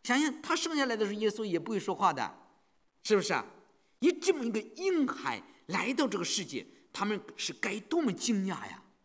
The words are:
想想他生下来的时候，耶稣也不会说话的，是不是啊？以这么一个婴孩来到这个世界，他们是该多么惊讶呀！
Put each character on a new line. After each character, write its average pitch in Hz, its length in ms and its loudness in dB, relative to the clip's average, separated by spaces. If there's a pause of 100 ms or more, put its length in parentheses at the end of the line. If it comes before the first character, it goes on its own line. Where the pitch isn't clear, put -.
想 254 180 4
想 302 200 0
他 - 120 0
生 330 220 0
下 277 100 4
来 233 120 0
的 214 80 2
时 202 80 -2
候， 208 80 -6
耶 220 80 4
稣 214 160 -2
也 170 120 0
不 170 140 -4
会 202 80 0
说 185 160 -2
话 185 160 4
的， 120 380 -6 (540)
是 214 120 4
不 185 60 6
是 - 100 -2
啊？ 143 140 0 (540)
以 330 120 6
这 - 220 2
么 277 100 -2
一 233 80 0
个 214 80 0
婴 330 480 0
孩 120 340 -4 (260)
来 190 260 0
到 277 120 2
这 202 120 -2
个 175 80 -2
世 - 180 -2
界， 139 240 -8 (240)
他 - 140 -4
们 208 160 -2 (160)
是 - 160 -6
该 208 260 -4
多 330 220 0
么 240 100 2
惊 190 360 0
讶 156 200 -6
呀！ - 160 -14 (220)